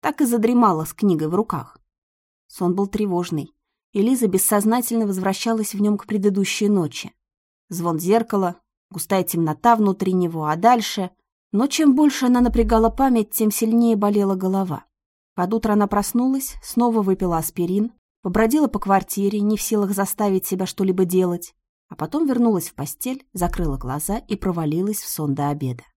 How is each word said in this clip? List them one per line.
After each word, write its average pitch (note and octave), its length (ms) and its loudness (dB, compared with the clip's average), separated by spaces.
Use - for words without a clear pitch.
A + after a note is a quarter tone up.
Так D4 180 -4
и D4 60 4
задремала A#3 580 2
с - 100 -10
книгой D#3 360 0
в F3 60 -2
руках. - 420 -4
Сон F3 280 -2
был G3 120 -2
тревожный, F3 680 -4
и G3+ 80 0
Лиза A#3+ 260 2
бессознательно G#3+ 800 0
возвращалась G3+ 680 -4
в G3 80 -2
нём G#3 160 2
к - 80 -10
предыдущей G3+ 640 0
ночи. F#3 460 -2
Звон E3+ 280 -4
зеркала, F#3+ 600 0
густая F#3 320 -2
темнота E3+ 520 2
внутри G3 380 0
него, E3 320 0
а D3+ 100 0
дальше... G#3 560 0
Но A#3 160 2
чем C#4+ 280 4
больше C#4+ 300 2
она B3 160 4
напрягала A3+ 480 4
память, A#3 420 2
тем G#3+ 180 0
сильнее A3+ 460 2
болела G3+ 400 2
голова. F#3 480 -2
Под F3+ 180 -2
утро A3 180 0
она G#3 160 4
проснулась, B3+ 760 -2
снова A#3 400 0
выпила F#3 360 0
аспирин, F#3 560 -2
побродила A3+ 440 2
по - 100 -4
квартире, G3 640 0
не G#3 160 0
в G3+ 60 -4
силах G3+ 320 0
заставить G3 520 -2
себя F#3 200 -4
что-либо F#3 400 0
делать, F3 500 -2
а - 80 -20
потом C#4 300 -2
вернулась A#3 440 2
в - 40 -20
постель, - 600 -8
закрыла E3+ 440 -2
глаза D3 400 -6
и A3+ 180 -6
провалилась F3 640 -2
в - 100 -12
сон D3 260 -4
до C#3+ 140 -2
обеда. C3+ 340 -6